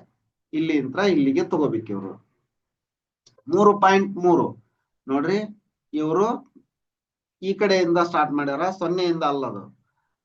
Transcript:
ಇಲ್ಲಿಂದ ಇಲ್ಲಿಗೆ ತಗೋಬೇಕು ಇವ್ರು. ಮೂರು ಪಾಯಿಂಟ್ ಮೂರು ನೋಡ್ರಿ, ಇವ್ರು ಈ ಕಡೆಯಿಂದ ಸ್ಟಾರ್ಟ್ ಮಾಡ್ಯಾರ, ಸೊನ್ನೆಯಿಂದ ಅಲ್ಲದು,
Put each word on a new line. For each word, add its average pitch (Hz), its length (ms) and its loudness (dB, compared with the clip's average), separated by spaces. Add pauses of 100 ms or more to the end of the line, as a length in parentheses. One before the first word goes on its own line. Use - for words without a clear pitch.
(540)
ಇಲ್ಲಿಂದ 151 420 -2
ಇಲ್ಲಿಗೆ 160 480 2
ತಗೋಬೇಕು 123 480 -2
ಇವ್ರು. 95 220 -8 (1300)
ಮೂರು 202 320 4
ಪಾಯಿಂಟ್ 196 380 2
ಮೂರು 170 300 2 (600)
ನೋಡ್ರಿ, 151 320 -2 (540)
ಇವ್ರು 156 340 0 (1120)
ಈ 190 120 -2
ಕಡೆಯಿಂದ 185 440 2
ಸ್ಟಾರ್ಟ್ 170 360 0
ಮಾಡ್ಯಾರ, 143 360 -2
ಸೊನ್ನೆಯಿಂದ 175 540 -2
ಅಲ್ಲದು, 131 400 -4 (600)